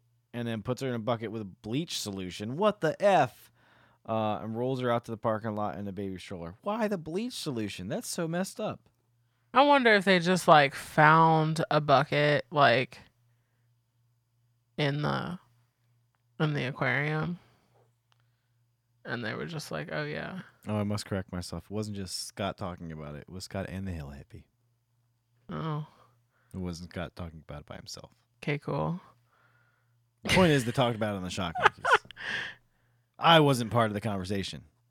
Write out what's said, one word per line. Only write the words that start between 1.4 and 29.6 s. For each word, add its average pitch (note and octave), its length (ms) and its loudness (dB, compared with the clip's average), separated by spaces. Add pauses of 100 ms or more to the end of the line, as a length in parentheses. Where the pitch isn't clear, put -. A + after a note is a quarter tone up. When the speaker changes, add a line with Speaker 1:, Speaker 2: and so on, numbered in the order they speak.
Speaker 1:
a G#2 40 -10
bleach A#2 540 -6
solution. G2 560 -8
What G3+ 240 0
the D#3 220 -2
F? F3+ 480 2 (560)
Uh, G#2+ 360 -2
and A2 140 -8
rolls B2+ 240 -2
her B2 100 0
out A#2 140 0
to - 60 -12
the A2+ 60 -8
parking A2 380 -2
lot G#2 240 -4
in G2+ 80 -8
a G2 60 -8
baby F#2+ 260 -8
stroller. F2 440 -12
Why G#3+ 260 -2
the G3+ 100 -4
bleach F#3 360 -6
solution? G#2+ 540 -6
That's F3+ 200 -6
so E3+ 180 -6
messed F3 320 -4
up. G#3 220 -6 (760)
Speaker 2:
I B3+ 80 8
wonder C#4 320 6
if G3 100 4
they F#3 140 6
just, F3 300 2
like, D3 260 10
found D#3+ 960 6
a D3+ 100 4
bucket, D3 720 4
like, C3 480 4 (1800)
in D3 260 0
the, D3 360 -4 (1040)
in D#3 120 0
the C#3 140 -4
aquarium. D3 720 -2 (1700)
And B2 180 -8
they G#2+ 100 -6
were C#3+ 120 -8
just D#3+ 260 -10
like, D3+ 180 -8
"Oh, D3+ 140 -6
yeah." D#3 360 -10 (280)
Speaker 1:
Oh, G#2+ 80 -2
I G#2 80 0
must G#2 220 -6
correct F#2+ 260 -6
myself. F2+ 320 -10
It - 80 -18
wasn't G#2+ 240 -6
just F#2+ 320 -10
Scott - 300 -6
talking F2 340 -10
about D2+ 220 -12
it. C#2+ 120 -14
It - 60 -20
was F#2 120 -14
Scott G2 260 -8
and F#2+ 180 -10
the F#2 40 -6
Hill C#2+ 220 -10
Hippie. C#2 300 -20 (1080)
Speaker 2:
Oh. D3+ 360 -8 (640)
Speaker 1:
It F#2+ 60 -10
wasn't F2 320 -8
Scott E2+ 260 -8
talking E2 320 -14
about D3 120 -14
it D2 60 -20
by - 100 -16
himself. - 340 -18 (320)
Speaker 2:
Okay, D3 160 -4
cool. D#3 420 -6 (1200)